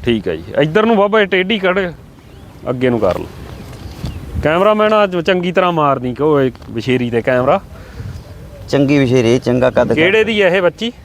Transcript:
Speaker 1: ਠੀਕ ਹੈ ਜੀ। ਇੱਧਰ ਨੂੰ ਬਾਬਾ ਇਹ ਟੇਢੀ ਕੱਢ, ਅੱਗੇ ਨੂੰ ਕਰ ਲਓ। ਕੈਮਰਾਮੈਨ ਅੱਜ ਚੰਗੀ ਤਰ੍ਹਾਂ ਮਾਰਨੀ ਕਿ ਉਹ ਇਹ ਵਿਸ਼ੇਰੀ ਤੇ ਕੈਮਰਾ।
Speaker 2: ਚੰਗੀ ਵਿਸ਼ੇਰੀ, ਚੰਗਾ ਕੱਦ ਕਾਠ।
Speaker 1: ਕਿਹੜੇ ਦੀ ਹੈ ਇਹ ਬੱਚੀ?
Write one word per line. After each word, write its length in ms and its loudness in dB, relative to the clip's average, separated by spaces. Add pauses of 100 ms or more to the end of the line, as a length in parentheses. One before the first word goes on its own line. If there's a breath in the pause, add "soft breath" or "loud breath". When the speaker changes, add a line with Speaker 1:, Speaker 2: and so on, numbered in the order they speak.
Speaker 1:
ਠੀਕ 260 0
ਹੈ 80 -4
ਜੀ। 60 -12 (200)
ਇੱਧਰ 240 2
ਨੂੰ 100 4
ਬਾਬਾ 240 2
ਇਹ 60 2
ਟੇਢੀ 320 0
ਕੱਢ, 340 -2 (760)
ਅੱਗੇ 200 0
ਨੂੰ 100 0
ਕਰ 180 0
ਲਓ। 80 -8 (1160)
ਕੈਮਰਾਮੈਨ 640 2
ਅੱਜ 120 -4
ਚੰਗੀ 360 0
ਤਰ੍ਹਾਂ 200 2
ਮਾਰਨੀ 420 0
ਕਿ 80 -4
ਉਹ 180 4
ਇਹ 100 2 (200)
ਵਿਸ਼ੇਰੀ 400 -2
ਤੇ 120 0
ਕੈਮਰਾ। 380 2 (1080 loud breath)
Speaker 2:
ਚੰਗੀ 300 2
ਵਿਸ਼ੇਰੀ, 400 2
ਚੰਗਾ 320 2
ਕੱਦ 180 2
ਕਾਠ। 80 0
Speaker 1:
ਕਿਹੜੇ 280 2
ਦੀ 180 0
ਹੈ 60 4
ਇਹ 140 2
ਬੱਚੀ? 300 -2 (120)